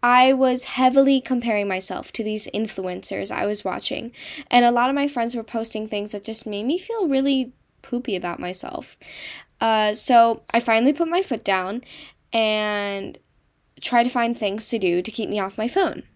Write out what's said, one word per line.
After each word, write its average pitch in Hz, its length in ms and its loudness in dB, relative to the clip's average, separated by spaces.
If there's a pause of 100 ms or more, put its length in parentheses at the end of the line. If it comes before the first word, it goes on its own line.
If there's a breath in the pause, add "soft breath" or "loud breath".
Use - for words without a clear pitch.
I 254 280 8
was 254 320 2
heavily 262 560 4
comparing 233 460 -2
myself 190 460 -6
to - 100 -6
these 214 320 -4
influencers 196 800 -4
I - 120 -2
was 208 200 -2
watching, - 480 -6 (360 loud breath)
and 240 160 4
a 240 60 6
lot 240 180 2
of 277 60 0
my 285 140 0
friends 240 260 -4
were 233 80 -6
posting 220 460 -6
things 208 240 -6
that 202 100 -8
just - 240 -10
made 208 200 -4
me 320 120 0
feel 415 300 -2
really 269 440 0 (300)
poopy 240 320 -4
about 175 240 -6
myself. - 580 -10 (640 loud breath)
Uh, 214 340 2
so 233 480 6 (120)
I 233 60 4
finally 233 320 4
put 330 160 0
my 349 140 2
foot 277 200 -4
down 196 400 -2 (500 loud breath)
and 208 840 -2 (600)
tried 240 240 2
to 247 60 0
find 233 280 0
things 214 300 -2
to 233 100 -2
do 180 240 0
to - 80 -6
keep - 180 -6
me 208 120 -2
off 196 180 -6
my 220 80 -2
phone. 294 380 0 (120)